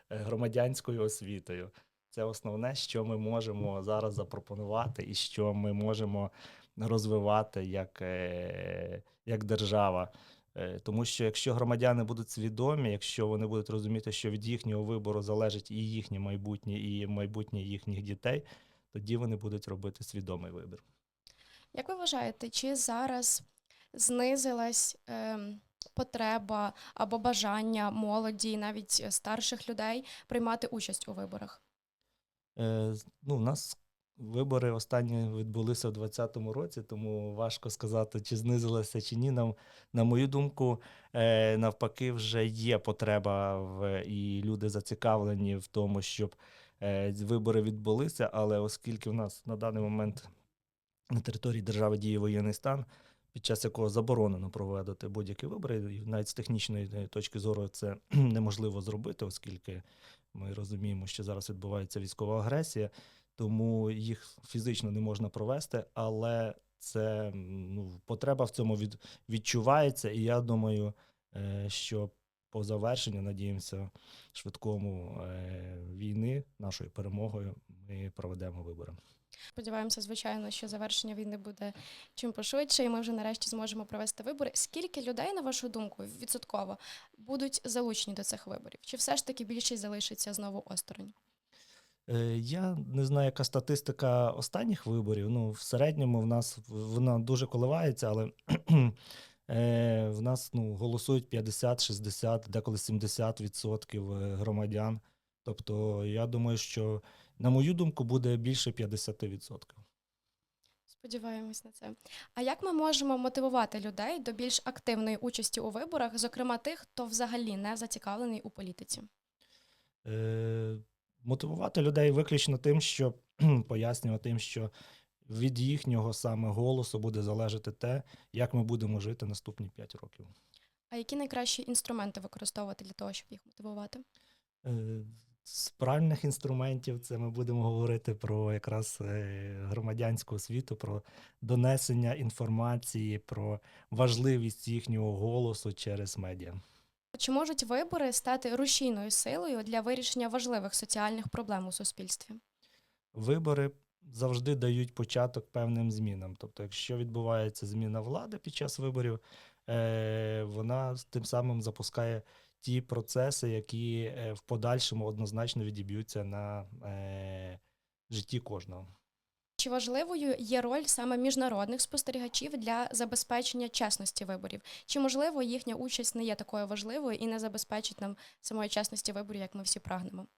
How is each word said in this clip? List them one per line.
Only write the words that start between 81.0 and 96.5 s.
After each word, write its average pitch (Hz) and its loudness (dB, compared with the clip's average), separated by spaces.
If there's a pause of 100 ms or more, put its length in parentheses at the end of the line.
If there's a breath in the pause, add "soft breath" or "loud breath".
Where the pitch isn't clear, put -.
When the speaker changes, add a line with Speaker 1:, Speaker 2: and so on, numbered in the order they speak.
Speaker 2:
війни 208 -6
буде 202 -8 (420 loud breath)
чим 240 -4
пошвидше, 269 2
і 240 4
ми 226 2
вже 226 -2
нарешті 220 -2
зможемо 220 -4
провести 214 -4
вибори. 277 -2
Скільки 339 -2
людей, 247 -2
на 381 -2
вашу 262 -2
думку, 214 -8
відсотково 208 -6 (400 loud breath)
будуть 262 -2
залучені 226 -2
до 202 -6
цих - -6
виборів? - -10
Чи - -10
все 277 2
ж - 0
таки 262 -6
більшість 233 -2
залишиться 208 -4
знову 202 -6
осторонь? 196 -10 (960 loud breath)
Speaker 1:
Е, 117 2
я 170 0 (120)
не 135 2
знаю, 139 4
яка 135 2
статистика 127 2
останніх 190 0
виборів. 107 2
Ну, 113 2
в 104 -6
середньому 131 4
в 110 2
нас 117 2